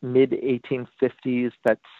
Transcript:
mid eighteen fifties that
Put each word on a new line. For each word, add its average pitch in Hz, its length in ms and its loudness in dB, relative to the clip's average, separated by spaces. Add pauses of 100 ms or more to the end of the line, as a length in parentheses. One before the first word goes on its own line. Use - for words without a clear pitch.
mid 127 320 2
eighteen 123 520 -4 (140)
fifties 123 520 -2 (120)
that 110 160 2 (200)